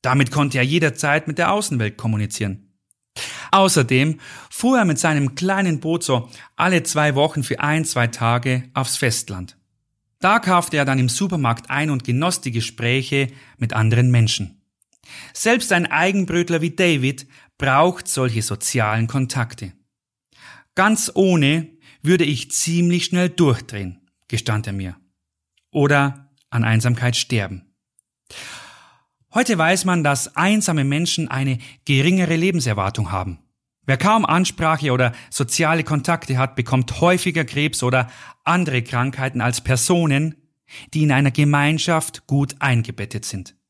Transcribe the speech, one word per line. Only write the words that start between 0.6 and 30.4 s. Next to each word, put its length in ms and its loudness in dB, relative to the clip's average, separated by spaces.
jederzeit 600 0
mit 120 -6
der 140 0
Außenwelt 440 -2
kommunizieren. 800 -4
Außerdem 720 2
fuhr 280 2
er 60 4
mit 140 0
seinem 360 0
kleinen 460 -2
Boot 240 -4
so 260 0
alle 300 2
zwei 300 0
Wochen 280 0
für 180 -6
ein, 240 0
zwei 220 0
Tage 680 -2
aufs 220 -2
Festland. 600 -4
Da 180 2
kaufte 380 2
er 80 2
dann 140 2
im 100 2
Supermarkt 600 -2
ein 200 -2
und 140 -4
genoss 360 0
die 120 -6
Gespräche 760 -2
mit 140 -4
anderen 380 4
Menschen. 520 0
Selbst 400 0
ein 140 2
Eigenbrötler 760 0
wie 140 -2
David 520 0
braucht 480 2
solche 360 0
sozialen 640 0
Kontakte. 640 -4
„Ganz 400 2
ohne 540 2
würde 220 4
ich 260 -2
ziemlich 560 0
schnell 220 0
durchdrehen“, 760 -2
gestand 380 -2
er 60 -6
mir. 240 -8
„Oder 600 0
an 140 0
Einsamkeit 520 0
sterben.“ 460 -4
Heute 240 0
weiß 260 2
man, 180 2
dass 320 0
einsame 500 2